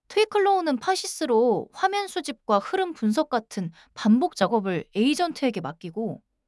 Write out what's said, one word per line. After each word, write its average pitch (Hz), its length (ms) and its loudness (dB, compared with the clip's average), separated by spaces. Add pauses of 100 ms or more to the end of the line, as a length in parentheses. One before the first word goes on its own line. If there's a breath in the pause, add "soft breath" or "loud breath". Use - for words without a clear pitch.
트위클로우는 392 720 2
파시스로 240 960 0
화면 392 340 -2
수집과 285 520 -2
흐름 359 340 -4
분석 226 360 0
같은 202 420 -6 (220 soft breath)
반복 254 420 2
작업을 190 580 0
에이전트에게 277 680 0
맡기고 170 600 -8 (260)